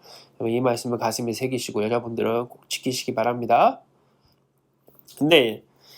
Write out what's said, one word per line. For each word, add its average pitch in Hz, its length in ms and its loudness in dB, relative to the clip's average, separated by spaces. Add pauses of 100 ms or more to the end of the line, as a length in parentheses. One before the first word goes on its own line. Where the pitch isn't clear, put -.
(480)
이 120 120 0
말씀을 120 380 -2
가슴에 117 340 -4
새기시고 127 520 -4
여자분들은 117 640 -2
꼭 - 200 -20
지키시기 - 460 -6
바랍니다. 120 680 2 (1400)
근데 139 440 4 (360)